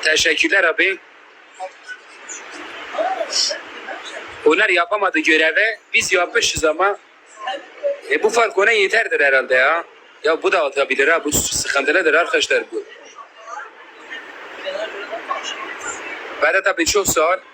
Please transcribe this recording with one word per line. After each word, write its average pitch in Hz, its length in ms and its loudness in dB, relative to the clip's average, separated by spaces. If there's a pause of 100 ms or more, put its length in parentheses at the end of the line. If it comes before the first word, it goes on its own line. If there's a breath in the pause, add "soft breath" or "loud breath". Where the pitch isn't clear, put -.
(100)
Teşekkürler 160 540 2
abi. 175 340 2 (3500)
Onlar 175 240 6
yapamadı 180 500 2
görevi, 160 600 2 (160)
biz 226 180 0
yapmışız 175 520 0
ama, 165 340 2 (1120)
e, 165 120 0
bu 214 80 4
fark 214 280 2
ona 202 120 4
yeterdir 202 500 2
herhalde 131 340 2
ya. 147 300 2 (400)
Ya 151 180 2
bu 180 100 2
da 165 120 2
atabilir 139 440 0
ha, 156 160 2
bu 147 80 -2
sıkıntılıdır 143 840 0
arkadaşlar 139 580 2
bu. - 120 -6 (3500)
Vedat 180 240 2
abi 170 200 0
çok 196 220 2
sağ 160 200 2
ol. 185 100 2 (160)